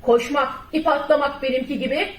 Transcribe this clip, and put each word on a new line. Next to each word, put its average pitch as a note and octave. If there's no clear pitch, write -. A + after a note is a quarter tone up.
Koşmak, C4
ip D#4+
atlamak C#4+
benimki C4
gibi C4+